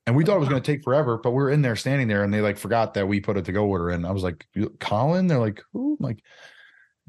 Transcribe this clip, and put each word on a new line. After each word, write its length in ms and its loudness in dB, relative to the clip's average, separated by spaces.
And 80 2
we 80 6
thought 140 4
it 40 2
was 100 0
gonna 100 0
take 240 -2
forever, 320 2
but 140 -2
we 60 2
were 140 2
in 120 4
there 140 0
standing 320 0
there, 160 2
and 100 0
they, 80 2
like, 160 0
forgot 340 0
that 160 0
we 120 2
put 180 -2
a 40 -2
to-go 220 -2
order 260 0
in. 140 -2
I 60 -4
was 120 -2
like, 300 -4
"You, 160 -2
Colin?" 500 0
They're 100 2
like, 240 -2
"Who?" 260 -4
I'm 60 -4
like, 180 -6